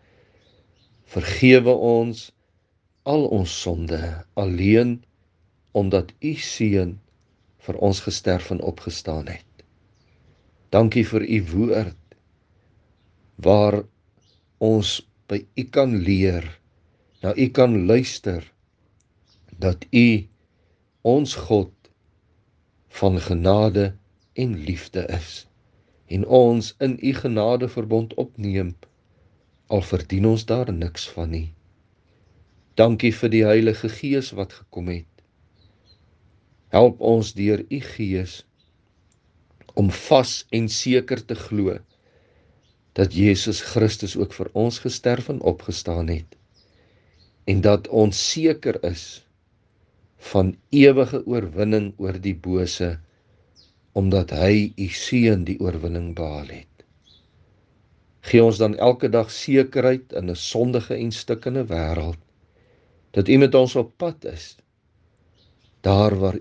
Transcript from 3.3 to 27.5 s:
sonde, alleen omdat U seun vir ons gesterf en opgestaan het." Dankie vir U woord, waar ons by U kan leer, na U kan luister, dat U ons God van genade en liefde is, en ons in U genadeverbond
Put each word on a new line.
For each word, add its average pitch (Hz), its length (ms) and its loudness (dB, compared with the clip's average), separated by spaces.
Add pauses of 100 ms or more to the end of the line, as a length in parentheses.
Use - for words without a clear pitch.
sonde, 82 640 -6 (100)
alleen 104 680 0 (680)
omdat 95 500 0
U 151 120 -4
seun 98 680 -2 (680)
vir 95 100 -8
ons 98 240 0
gesterf 90 520 -4
en 90 100 -6
opgestaan 82 640 -8
het." - 160 -14 (1300)
Dankie 110 360 4
vir 110 180 -2
U 110 180 0 (100)
woord, 110 560 -2 (1300)
waar 104 460 2 (800)
ons 110 400 0 (260)
by 101 180 -6 (100)
U 131 80 -6
kan 131 400 0
leer, 92 440 0 (760)
na 92 120 -4
U 131 140 2
kan 120 360 2
luister, 104 580 0 (1160)
dat 92 320 -2
U 117 360 4 (800)
ons 131 300 0
God - 380 -2 (1300)
van 95 220 2
genade 98 720 0 (420)
en 120 200 -4 (100)
liefde 90 480 -8
is, - 320 -10 (680)
en 98 140 -4
ons 120 540 4
in 131 180 -4
U 135 160 -2
genadeverbond 113 1040 -2